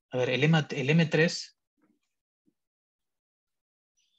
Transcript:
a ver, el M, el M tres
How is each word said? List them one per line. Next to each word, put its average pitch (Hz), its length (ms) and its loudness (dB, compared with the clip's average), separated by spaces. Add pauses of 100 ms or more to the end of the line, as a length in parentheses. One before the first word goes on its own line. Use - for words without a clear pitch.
(120)
a 127 60 -6
ver, 127 120 -2
el 127 140 -2
M, 156 260 2
el 131 220 -6
M 165 160 4
tres 165 500 -2 (2500)